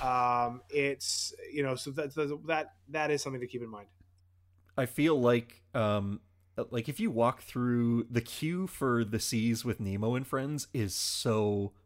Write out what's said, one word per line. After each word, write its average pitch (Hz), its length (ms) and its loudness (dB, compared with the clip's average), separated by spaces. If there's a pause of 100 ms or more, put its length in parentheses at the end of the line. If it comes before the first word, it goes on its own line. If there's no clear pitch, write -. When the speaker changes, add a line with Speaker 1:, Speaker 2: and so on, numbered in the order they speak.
Speaker 1:
um, 123 680 2
it's, 139 640 -2 (200)
you 147 100 -2
know, 131 120 0
so 139 160 -8
that, 143 240 -6
that, 147 320 -2
that, 156 260 -2 (160)
that 151 220 0
is 143 100 2
something 131 200 -6
to 123 60 -4
keep 123 140 -8
in 117 80 -10
mind. 104 180 -14 (880)
Speaker 2:
I 127 120 0
feel 151 340 2
like, 120 400 2 (140)
um, 104 460 0 (500)
like, 120 180 -4
if 143 100 -6
you 220 120 0
walk 117 320 2
through, 120 640 2
the 120 120 2
queue 170 440 -4
for 123 400 2
the 107 140 -2
Seas 117 440 0
with 117 160 -2
Nemo 104 360 0
and 131 100 -2
Friends 139 480 -4
is 104 220 0
so 104 800 0 (120)